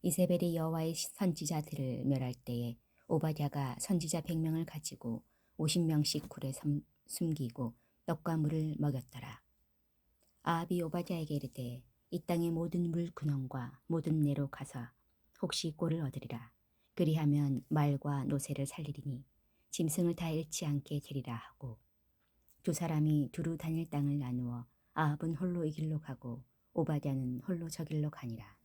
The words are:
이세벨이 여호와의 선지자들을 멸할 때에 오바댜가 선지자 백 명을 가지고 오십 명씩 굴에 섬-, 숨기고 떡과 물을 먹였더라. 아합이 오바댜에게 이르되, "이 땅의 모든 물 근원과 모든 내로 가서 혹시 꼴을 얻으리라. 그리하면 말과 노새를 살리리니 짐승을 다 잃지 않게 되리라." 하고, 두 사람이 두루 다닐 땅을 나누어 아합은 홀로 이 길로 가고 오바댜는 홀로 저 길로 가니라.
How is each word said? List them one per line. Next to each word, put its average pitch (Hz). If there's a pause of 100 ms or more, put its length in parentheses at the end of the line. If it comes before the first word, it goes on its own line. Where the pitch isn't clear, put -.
이세벨이 175
여호와의 160
선지자들을 151
멸할 127
때에 120 (320)
오바댜가 143
선지자 170
백 160
명을 160
가지고 - (320)
오십 156
명씩 151
굴에 -
섬-, 147 (220)
숨기고 127 (320)
떡과 160
물을 156
먹였더라. - (1000)
아합이 170
오바댜에게 165
이르되, 123 (280)
"이 170
땅의 170
모든 170
물 170
근원과 135
모든 160
내로 143
가서 135 (520)
혹시 165
꼴을 160
얻으리라. 123 (420)
그리하면 147
말과 143
노새를 139
살리리니 139 (460)
짐승을 170
다 170
잃지 160
않게 143
되리라." 131
하고, 113 (840)
두 175
사람이 151
두루 165
다닐 160
땅을 143
나누어 123 (280)
아합은 156
홀로 175
이 156
길로 156
가고 127 (300)
오바댜는 139
홀로 165
저 156
길로 151
가니라. 113